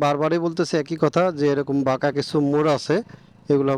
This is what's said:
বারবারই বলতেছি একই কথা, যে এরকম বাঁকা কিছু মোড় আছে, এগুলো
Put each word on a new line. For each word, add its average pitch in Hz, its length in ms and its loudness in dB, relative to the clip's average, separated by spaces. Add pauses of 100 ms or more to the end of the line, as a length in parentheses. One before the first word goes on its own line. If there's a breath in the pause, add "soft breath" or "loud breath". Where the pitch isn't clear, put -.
বারবারই 151 420 0
বলতেছি 170 360 -2
একই 156 220 -8
কথা, 160 180 2 (160)
যে 143 140 0
এরকম 139 240 -2 (120)
বাঁকা 131 280 0
কিছু 143 200 -2 (160)
মোড় 151 160 2 (100)
আছে, 147 180 -2 (560 loud breath)
এগুলো 139 260 2